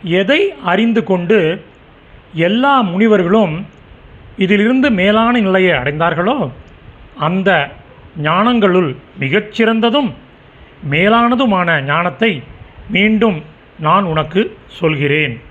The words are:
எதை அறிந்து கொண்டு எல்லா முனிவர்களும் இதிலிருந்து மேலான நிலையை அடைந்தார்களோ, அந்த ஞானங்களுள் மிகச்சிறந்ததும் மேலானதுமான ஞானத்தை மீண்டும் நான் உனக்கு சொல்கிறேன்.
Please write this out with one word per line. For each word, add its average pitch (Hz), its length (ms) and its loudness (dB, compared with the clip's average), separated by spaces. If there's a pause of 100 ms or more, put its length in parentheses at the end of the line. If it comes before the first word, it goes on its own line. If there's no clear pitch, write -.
எதை 202 500 0 (100)
அறிந்து 214 400 0
கொண்டு 180 600 0 (680)
எல்லா 240 480 2
முனிவர்களும் 190 840 0 (720)
இதிலிருந்து 214 540 2
மேலான 220 480 2
நிலையை 185 380 2
அடைந்தார்களோ, 165 760 -2 (680)
அந்த 175 540 0 (520)
ஞானங்களுள் 185 720 0 (240)
மிகச்சிறந்ததும் 226 920 0 (760)
மேலானதுமான 202 920 2
ஞானத்தை 165 600 -2 (460)
மீண்டும் 208 540 2 (360)
நான் 165 240 2
உனக்கு 160 540 -2 (100)
சொல்கிறேன். 147 840 -2